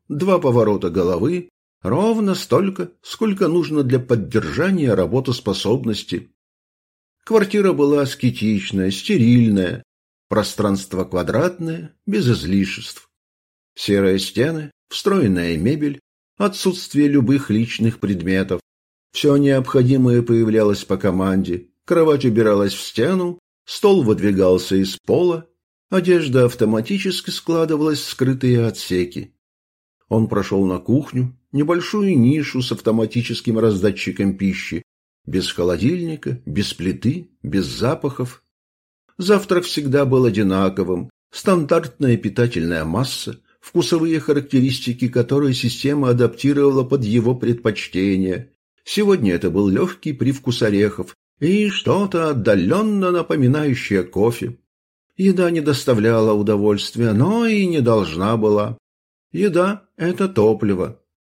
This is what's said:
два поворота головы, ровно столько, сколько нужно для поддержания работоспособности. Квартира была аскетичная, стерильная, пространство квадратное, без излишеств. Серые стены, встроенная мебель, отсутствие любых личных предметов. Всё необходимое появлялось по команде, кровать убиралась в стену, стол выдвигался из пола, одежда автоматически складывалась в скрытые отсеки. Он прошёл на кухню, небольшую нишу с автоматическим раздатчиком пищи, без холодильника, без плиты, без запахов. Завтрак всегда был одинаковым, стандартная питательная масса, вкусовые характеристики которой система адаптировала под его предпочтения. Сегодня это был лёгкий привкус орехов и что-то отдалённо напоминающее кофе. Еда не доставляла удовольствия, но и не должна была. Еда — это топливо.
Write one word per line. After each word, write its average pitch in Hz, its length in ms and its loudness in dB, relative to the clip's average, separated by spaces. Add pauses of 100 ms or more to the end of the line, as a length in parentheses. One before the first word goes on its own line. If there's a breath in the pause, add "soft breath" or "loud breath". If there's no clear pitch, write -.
два 185 300 0
поворота 110 500 2
головы, 92 600 -2 (320)
ровно 196 520 0
столько, 180 580 -2 (100)
сколько 196 440 -2
нужно 156 360 0
для 127 160 0
поддержания 123 960 0
работоспособности. 110 1400 -2 (920)
Квартира 202 500 2
была 143 260 2
аскетичная, 107 920 -2
стерильная, 110 920 2 (480)
пространство 98 760 -2
квадратное, 160 880 -4 (120)
без 196 220 -2
излишеств. 95 800 -4 (640)
Серые 98 440 2
стены, 147 520 -4 (180)
встроенная 92 720 0
мебель, 143 420 -2 (380)
отсутствие 185 720 -2
любых 139 420 2
личных 113 500 0
предметов. 95 640 -2 (500)
Всё 143 240 2
необходимое 131 840 4
появлялось 110 640 2
по 95 120 -2
команде, 95 720 -2 (160)
кровать 156 400 2
убиралась 104 480 2
в - 80 -10
стену, 175 580 -2 (280)
стол 196 360 2
выдвигался 95 760 2
из 98 280 0
пола, 165 440 0 (420)
одежда 165 560 2
автоматически 123 840 -2
складывалась 156 720 -2
в - 80 -10
скрытые 127 580 0
отсеки. - 680 -4 (720)
Он 113 200 0
прошёл 98 380 -2
на 90 120 -2
кухню, 127 600 -2 (140)
небольшую 175 680 0
нишу 131 440 0
с 123 100 -6
автоматическим 113 840 -2
раздатчиком 98 800 0
пищи, 92 460 -4 (420)
без 87 280 -4
холодильника, 113 920 -2
без 95 300 -4
плиты, 117 560 -4 (120)
без 98 240 -2
запахов. 127 760 -6 (720)
Завтрак 190 480 2
всегда 143 400 0
был 127 200 2
одинаковым, 95 840 0 (200)
стандартная 151 840 0
питательная 90 680 -2
масса, 113 560 -6 (200)
вкусовые 165 600 0
характеристики 131 880 0
которой 135 460 0
система 131 560 -2
адаптировала 135 760 2
под 131 200 -2
его 117 300 2
предпочтения. 98 1160 -2 (340)
Сегодня 190 480 2
это 87 180 0
был 98 180 2
лёгкий 151 440 -2
привкус 127 500 -2
орехов 104 520 0 (260)
и 196 300 0
что-то 170 600 -2
отдалённо 147 800 0
напоминающее 147 920 0
кофе. 98 560 -2 (580)
Еда 185 340 2
не 170 100 0
доставляла 113 720 2
удовольствия, 104 800 0
но 196 340 2
и 208 200 0
не 165 140 0
должна 107 560 0
была. 107 400 0 (560)
Еда — 185 520 0 (120)
это 180 320 -2
топливо. 104 720 0 (320)